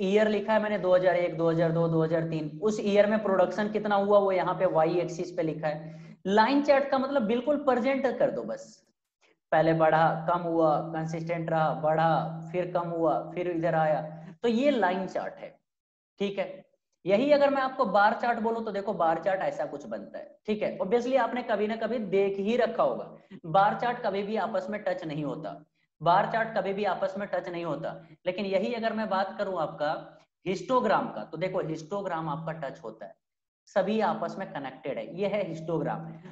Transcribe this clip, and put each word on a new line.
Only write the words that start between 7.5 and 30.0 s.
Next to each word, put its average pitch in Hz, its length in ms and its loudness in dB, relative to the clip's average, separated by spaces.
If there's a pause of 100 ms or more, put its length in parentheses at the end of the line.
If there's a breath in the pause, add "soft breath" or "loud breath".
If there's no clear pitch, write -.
प्रेजेंट 247 540 0
कर 139 120 2
दो 117 120 -6
बस, 107 240 -10 (840 soft breath)
पहले 160 220 6
बढ़ा, 160 300 4 (240)
कम 175 120 2
हुआ, 165 360 2 (140)
consistent 165 600 -4
रहा, 160 240 2
बढ़ा, 160 800 0
फिर 175 200 -2
कम 170 160 -2
हुआ, 165 300 0 (160)
फिर 175 160 -2
इधर 165 240 0
आया, 156 260 2 (420 loud breath)
तो 240 60 0
ये 254 220 4
लाइन 190 360 0
चार्ट 95 280 -6
है, - 220 -16 (640)
ठीक 202 180 -2
है। - 260 -8 (400)
यही 214 280 4
अगर 285 180 6
मैं 269 120 0
आपको 262 220 -2
bar 208 380 4
chart 240 160 0
बोलूं 226 260 -2
तो 214 80 -6
देखो, 196 220 -4
bar 165 300 0
chart 117 180 0
ऐसा 156 240 -2
कुछ 143 200 -12
बनता 107 320 -10
है, - 180 -16 (100)
ठीक 208 160 -2
है। - 160 -2
Obviously 240 400 2
आपने 247 240 0
कभी 214 240 0
ना 226 100 -4
कभी 226 220 -4
देख 196 400 0
ही 214 180 0
रखा 214 260 2
होगा, 127 280 0 (360 loud breath)
Bar 196 340 4
chart 240 220 -2
कभी 202 200 -2
भी 214 140 -4
आपस 185 340 -2
में 208 120 -6
touch 180 220 -2
नहीं 151 200 -6
होता, 120 360 -8 (400)
Bar 185 320 4
chart 226 240 -2
कभी 196 160 0
भी 202 120 -2
आपस 190 340 -2
में 202 100 -6
touch 180 200 -4
नहीं 170 160 -6
होता, 170 260 -6 (360 loud breath)
लेकिन 185 200 -2
यही 190 280 0
अगर 220 180 -2
मैं 214 160 -4
बात 190 300 -2
करूं 190 220 -4
आपका 151 300 -2 (560 soft breath)